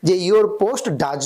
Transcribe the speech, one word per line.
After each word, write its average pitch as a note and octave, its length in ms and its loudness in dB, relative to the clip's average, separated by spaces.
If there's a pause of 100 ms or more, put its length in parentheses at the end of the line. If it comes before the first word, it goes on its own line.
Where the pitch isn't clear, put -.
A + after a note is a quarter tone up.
যে, F#3 300 2
"Your G#3+ 120 6 (180)
post B3+ 240 -2
does C#3+ 400 -4